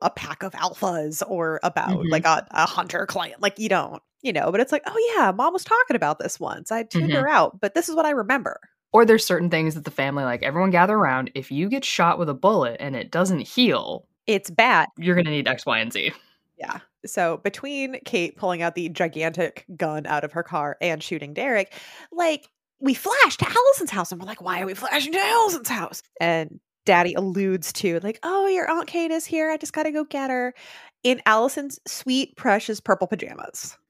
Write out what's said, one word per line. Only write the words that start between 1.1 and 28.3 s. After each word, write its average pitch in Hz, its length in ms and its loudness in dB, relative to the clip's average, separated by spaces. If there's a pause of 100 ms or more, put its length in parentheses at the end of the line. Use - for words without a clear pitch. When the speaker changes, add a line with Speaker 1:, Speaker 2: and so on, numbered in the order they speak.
Speaker 1:
or 165 360 -2
about, 170 260 -2 (100)
Speaker 2:
Mm-hmm. 165 100 -2
Speaker 1:
like, 160 160 0
a, 160 260 4
a 160 140 4
hunter 180 400 -4
clan." 170 340 -6
Like, 202 200 -2
you 220 100 -4
don't, 175 320 0 (200)
you 240 120 -4
know, - 180 2
but 202 80 2
it's 269 120 0
like, 302 140 0
"Oh, 453 300 0
yeah, 233 160 4
mom 269 220 0
was 370 100 -4
talking 453 320 2
about 156 240 0
this - 200 -8
once. - 320 -10
I 226 120 -4
tuned 165 280 0
Speaker 2:
Mm-hmm. 269 100 2
Speaker 1:
her 277 80 0
out, 190 320 4
but 208 140 -2
this 339 140 0
is 311 60 -6
what 320 100 4
I 302 60 2
remember." 247 480 -2 (340)
Speaker 2:
Or 226 120 10
there's 220 200 8
certain 175 240 2
things 160 260 0
that 151 100 -10
the 156 60 -8
family, 139 320 -2
like, 123 200 -2
"Everyone 180 280 2
gather 180 240 6
around. 131 400 2
If 135 160 -8
you 165 180 -2
get 262 160 -2
shot 170 340 2
with 160 100 0
a 139 40 -2
bullet 139 460 0
and 139 160 -8
it - 160 -8
doesn't 175 300 2
heal - 640 0 (180)
Speaker 1:
It's 196 240 -2
bad. 202 380 4 (100)
Speaker 2:
you're 175 180 2
gonna 170 140 2
need 143 180 -2
X, 127 180 -2
Y, 113 140 0
and 113 140 -4
Z." 87 180 -2 (460)
Speaker 1:
Yeah. - 220 -10 (260)
So 165 320 -2
between 269 680 -6
Kate 170 300 -2
pulling 180 280 -4
out 170 120 -2
the 170 140 -6
gigantic 160 760 -4 (120)
gun 156 300 -4
out 147 160 -2
of 151 80 -8
her 175 120 -6
car 147 380 -6
and 160 220 -2
shooting 151 320 -8
Derek, 233 360 -2 (400)
like, 330 380 -2 (300)
we 269 140 2
flash 466 440 2
to - 100 -2
Allison's 494 440 4
house 190 200 -4
and 175 100 -12
we're 185 60 -14
like, 220 140 -14
"Why 180 200 -4
are 190 40 -4
we 190 80 -6
flashing 277 400 -2
to 381 60 0
Allison's 403 500 2
house?" 214 320 -6 (200)
And 165 380 0 (260)
Daddy 175 280 4
alludes 190 600 -2
to, 170 280 -2
like, 214 220 -8
"Oh, 392 240 0